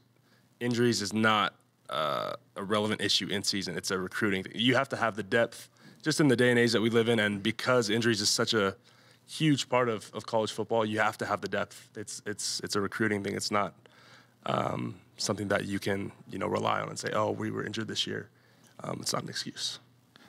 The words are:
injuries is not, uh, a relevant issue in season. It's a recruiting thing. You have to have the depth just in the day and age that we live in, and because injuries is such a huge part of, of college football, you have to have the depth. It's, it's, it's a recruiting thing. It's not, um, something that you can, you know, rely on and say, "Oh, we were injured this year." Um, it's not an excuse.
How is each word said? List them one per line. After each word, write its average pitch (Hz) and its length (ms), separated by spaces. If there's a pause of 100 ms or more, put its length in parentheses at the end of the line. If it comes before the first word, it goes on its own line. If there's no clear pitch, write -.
(600)
injuries 120 420
is 95 100
not, 110 420 (360)
uh, 64 420 (240)
a 101 80
relevant 104 360
issue 101 280
in 95 160
season. 90 320
It's 95 160
a 92 60
recruiting 95 440
thing. - 140
You 120 180
have 135 140
to - 80
have 110 180
the 107 80
depth 113 460 (340)
just 156 180
in 156 60
the 127 80
day 123 160
and 120 80
age 120 140
that 110 80
we 113 100
live 113 180
in, 117 120
and 104 220
because 113 480
injuries 113 300
is 104 100
such 117 240
a 98 220 (500)
huge 151 420
part 123 200
of, 107 260
of 107 120
college 110 240
football, 113 340
you 107 140
have 107 200
to 110 80
have 101 160
the 98 60
depth. 98 460
It's, - 320
it's, - 380
it's - 100
a 104 60
recruiting 104 420
thing. 98 140
It's 95 160
not, 101 220 (720)
um, - 500 (200)
something 101 320
that 101 180
you 98 120
can, 98 320 (180)
you 98 100
know, 98 80
rely 104 340
on 107 80
and 107 100
say, 110 140
"Oh, 107 180
we 107 200
were 110 140
injured 107 240
this 107 180
year." 104 240 (520)
Um, - 180
it's - 120
not - 100
an - 60
excuse. - 500 (500)